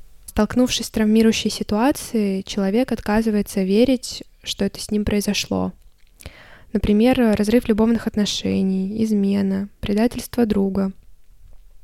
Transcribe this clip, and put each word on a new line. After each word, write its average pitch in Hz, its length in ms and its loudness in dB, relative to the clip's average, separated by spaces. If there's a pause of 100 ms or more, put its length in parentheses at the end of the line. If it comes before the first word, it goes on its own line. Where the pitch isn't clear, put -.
(280)
Столкнувшись 240 580 0
с - 60 -12
травмирующей 220 580 2
ситуацией, 208 920 -2
человек 202 480 -2
отказывается 208 720 0
верить, 233 600 2 (200)
что - 220 -4
это - 140 -6
с - 120 -10
ним 208 120 0
произошло. 196 720 -2 (1000)
Например, 220 640 4
разрыв 214 320 2
любовных 220 380 2
отношений, 196 1000 -2
измена, 202 640 0 (100)
предательство 233 640 0
друга. 196 460 0 (920)